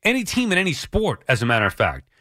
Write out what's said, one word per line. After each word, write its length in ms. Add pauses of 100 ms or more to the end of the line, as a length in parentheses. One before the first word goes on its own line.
any 200
team 280
in 60
any 160
sport, 540
as 140
a 40
matter 220
of 60
fact, 360 (120)